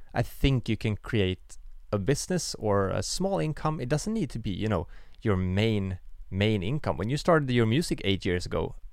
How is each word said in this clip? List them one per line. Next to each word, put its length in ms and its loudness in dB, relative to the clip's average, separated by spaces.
I 80 2
think 460 2
you 80 2
can 200 -2
create 600 0
a 60 0
business 600 0
or 300 2
a 140 -2
small 360 -2
income. 420 -2
It 100 -4
doesn't 240 0
need 160 -2
to 80 -8
be, 120 -4
you 180 -2
know, 180 0
your 140 4
main, 640 2
main 320 2
income. 340 -2
When 140 -2
you 60 0
started 340 4
your 160 6
music 380 2
eight 200 2
years 220 0
ago, 280 -2